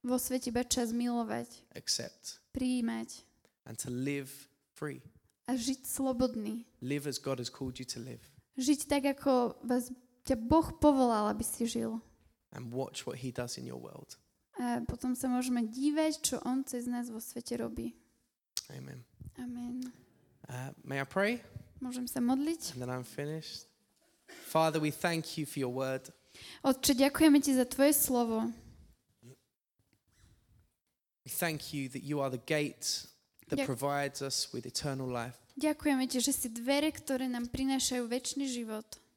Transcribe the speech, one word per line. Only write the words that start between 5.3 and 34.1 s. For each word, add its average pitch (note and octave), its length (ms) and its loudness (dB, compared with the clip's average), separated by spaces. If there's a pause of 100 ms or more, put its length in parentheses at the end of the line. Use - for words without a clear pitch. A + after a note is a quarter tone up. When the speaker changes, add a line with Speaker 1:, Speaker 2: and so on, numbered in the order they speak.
Speaker 1:
a B3+ 80 0
žiť B3+ 300 -2
slobodný. A#3 800 0 (160)
Speaker 2:
Live C#3 240 -2
as C3+ 160 -2
God C3+ 160 -2
has A#2+ 100 -4
called C3 300 -8
you B2+ 80 -10 (100)
to A#2+ 60 -8
live. A#2+ 180 -12 (380)
Speaker 1:
Žiť C4+ 300 4
tak, C#4+ 140 2 (140)
ako B3+ 460 2
vás, B3 260 0 (380)
ťa C4 100 4
Boh C#4+ 320 6 (120)
povolal, A#3+ 520 6
aby A3 140 -2
si - 180 -2
žil. A3+ 380 -2 (500)
Speaker 2:
And A#2+ 220 -10
watch - 320 -4
what - 160 -8
he B2+ 80 -4
does B2 260 -4
in B2+ 80 -10
your B2 140 -8
world. - 380 -14 (400)
Speaker 1:
A A#3+ 320 -2
potom B3+ 260 -4
sa B3+ 140 -2
môžeme B3 400 0
dívať, D4 440 2 (120)
čo B3+ 180 2
on C4 220 0
cez B3 240 -6
nás A#3+ 240 -4
vo A3 80 -10
svete A#3 400 -8
robí. - 320 -6 (800)
Speaker 2:
Amen. A#2+ 320 -12 (320)
Speaker 1:
Amen. B3 480 -8 (640)
Speaker 2:
Uh, B2+ 220 -8 (160)
may C#3 160 -2
I - 20 0
pray? G#3 380 0 (400)
Speaker 1:
Môžem B3 260 -6
sa B3+ 140 -2
modliť? C4+ 560 0
Speaker 2:
And - 20 -8
then B2 80 -4
I'm B2+ 160 -4
finished. - 640 -8 (840)
Father, D#3+ 320 4
we D3+ 140 2
thank E3 420 -2
you D#3 80 -2
for - 160 -6
your B2 140 0
word. C3 340 -2 (560)
Speaker 1:
Otče, C4 320 4
ďakujeme C#4+ 460 8
ti C#4 100 4
za B3+ 160 6
tvoje C#4 240 6
slovo. A#3 560 2 (2750)
Speaker 2:
We C#3 60 -12
thank D#3 440 -2
you C3+ 160 -2
that C3 120 -6
you C#3+ 180 -2
are C3+ 100 2
the B2+ 160 -4
gate - 600 0 (420)
that C#4 100 0
Speaker 1:
Ďak- C4+ 80 0
Speaker 2:
provides C#3 560 -2